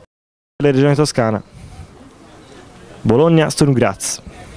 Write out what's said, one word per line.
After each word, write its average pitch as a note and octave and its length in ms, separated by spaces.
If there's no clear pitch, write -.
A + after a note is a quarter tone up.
la C#3+ 140
regione C#3 240
toscana. A#2 480
Bologna, D3+ 480
Sturm C#3+ 240
Graz. A2+ 480